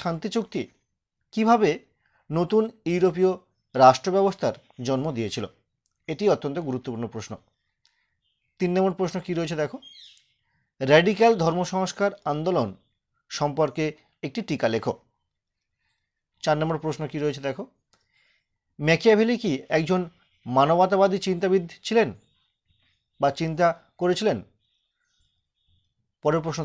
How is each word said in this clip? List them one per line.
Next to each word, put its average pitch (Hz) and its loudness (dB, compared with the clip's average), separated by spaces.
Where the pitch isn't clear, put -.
শান্তি 170 -6
চুক্তি 202 -4
কিভাবে 220 4
নতুন 190 2
ইউরোপীয় 180 2
রাষ্ট্র 131 6
ব্যবস্থার 190 0
জন্ম 135 -2
দিয়েছিল? 107 -6
এটি 170 -6
অত্যন্ত 143 -6
গুরুত্বপূর্ণ 127 -6
প্রশ্ন। 110 -12
তিন 180 -2
নম্বর 185 2
প্রশ্ন 185 -4
কি 180 -6
রয়েছে 170 -4
দেখো, 151 -6
র্যাডিক্যাল 185 4
ধর্ম 165 0
সংস্কার 190 -2
আন্দোলন 151 -2
সম্পর্কে 147 -2
একটি 226 -8
টিকা 127 -2
লেখো। 113 -2
চার 151 2
নম্বর 160 -2
প্রশ্ন 156 -6
কি 156 -8
রয়েছে 139 -4
দেখো, 135 -8
ম্যাকিয়াভেলি 214 4
কি 185 0
একজন 170 0
মানবতাবাদী 185 2
চিন্তাবিদ 185 0
ছিলেন 220 2
বা 143 2
চিন্তা 160 0
করেছিলেন? 180 0
পরের 156 0
প্রশ্ন 160 -6